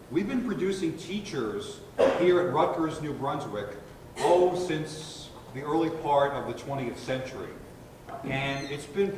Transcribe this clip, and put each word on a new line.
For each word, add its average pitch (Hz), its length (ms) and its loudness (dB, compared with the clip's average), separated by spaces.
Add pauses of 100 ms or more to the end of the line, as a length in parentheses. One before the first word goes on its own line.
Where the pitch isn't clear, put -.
(120)
We've 180 160 0
been 254 180 0
producing 180 520 0
teachers 131 800 -4 (400)
here 175 220 8
at - 120 2
Rutgers, 156 480 2
New 147 120 -4
Brunswick, 123 640 -4 (400)
oh, 180 380 6
since - 720 -4 (240)
the 131 80 -8
early 156 280 2
part 139 440 4
of 120 140 -4
the 120 60 -4
twentieth 131 460 -4
century. 127 480 -4 (800)
And 139 440 -4
it's 143 160 -8
been 196 320 0